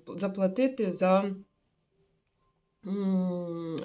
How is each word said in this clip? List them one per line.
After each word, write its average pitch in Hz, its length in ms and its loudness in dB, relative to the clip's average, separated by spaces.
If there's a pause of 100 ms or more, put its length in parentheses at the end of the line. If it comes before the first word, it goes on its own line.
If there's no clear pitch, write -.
заплатити 196 840 0
за, 190 440 2 (1500)
м, 180 960 -2